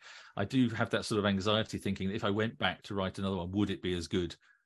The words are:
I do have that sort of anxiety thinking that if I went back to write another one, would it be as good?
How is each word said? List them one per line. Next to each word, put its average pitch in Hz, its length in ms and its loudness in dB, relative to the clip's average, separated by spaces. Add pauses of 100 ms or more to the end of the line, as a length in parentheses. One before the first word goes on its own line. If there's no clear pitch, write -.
(360)
I 104 80 0
do 127 260 2
have 110 200 -2
that 104 140 0
sort 110 140 0
of 101 80 4
anxiety 104 520 2
thinking 95 300 -2
that 98 60 -2
if 117 100 -2
I 101 60 2
went 107 280 0
back 95 260 -2
to 104 100 -8
write 95 240 -2
another 98 180 0
one, 87 160 -4
would 101 180 4
it 87 120 -6
be 90 120 0
as 85 120 -4
good? 87 300 -2 (300)